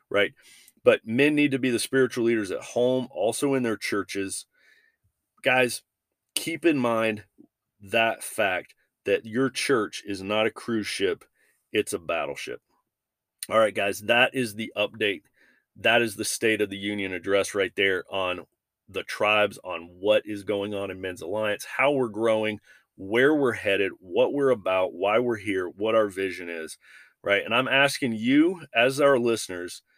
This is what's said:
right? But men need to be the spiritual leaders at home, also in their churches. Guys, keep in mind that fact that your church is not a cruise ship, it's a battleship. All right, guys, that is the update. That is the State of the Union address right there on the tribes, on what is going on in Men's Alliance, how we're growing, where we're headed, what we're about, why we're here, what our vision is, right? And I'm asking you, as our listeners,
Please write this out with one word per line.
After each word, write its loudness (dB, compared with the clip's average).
right? 0
But 4
men 2
need 4
to 0
be 0
the 2
spiritual 0
leaders 0
at -6
home, 0
also -2
in 0
their -2
churches. -6
Guys, 0
keep -4
in 4
mind 0
that 0
fact -2
that 2
your 0
church -2
is -6
not 0
a 0
cruise -4
ship, -2
it's -2
a -4
battleship. -6
All 2
right, 4
guys, -4
that 2
is -4
the -8
update. -4
That 4
is -4
the -6
State 0
of 0
the -10
Union -6
address -2
right -2
there 2
on -4
the -10
tribes, 0
on -10
what 4
is -8
going -2
on -4
in -12
Men's -8
Alliance, -4
how 0
we're 0
growing, 0
where 2
we're 2
headed, 0
what 0
we're 4
about, 0
why 2
we're 0
here, -2
what -2
our 4
vision -6
is, -10
right? 2
And -2
I'm 2
asking 2
you, 2
as 4
our 6
listeners, -2